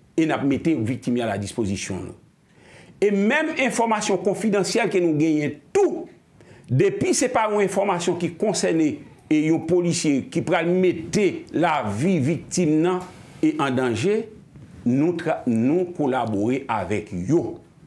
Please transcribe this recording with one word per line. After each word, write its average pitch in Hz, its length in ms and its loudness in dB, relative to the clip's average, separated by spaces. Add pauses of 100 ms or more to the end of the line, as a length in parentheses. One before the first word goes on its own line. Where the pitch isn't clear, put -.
(160)
e 160 80 2
n 151 100 0
ap 120 140 -2
mete 139 260 0
viktim 120 440 -2
yo 117 80 -2
a 107 40 -2
la 101 100 -2
dispozisyon 95 680 -4
nou. - 80 -16 (800)
E 208 160 2
menm 262 480 0
enfòmasyon 214 640 0
konfidansyèl 196 680 0
ke 185 100 2
nou 160 180 2
genyen 151 380 0 (180)
tou, 381 300 2 (580)
depi 190 500 2
se 262 160 2
pa 220 200 2
yon 208 140 2
enfòmasyon 185 540 0
ki 175 220 -4
konsène 175 480 2 (400)
e 156 160 2
yon 160 240 0
polisye 170 640 2
ki 165 140 0
pral 170 240 2
mete 185 560 0 (260)
lavi 147 720 0
viktim 156 560 0
nan 180 220 0 (420)
e 156 160 4
an 135 160 0
danje, 131 460 0 (640)
nou 147 320 2
tra-, - 260 -4
nou 135 480 2
kolabore 123 720 0
avèk 101 480 -4 (160)
yo. - 300 0 (280)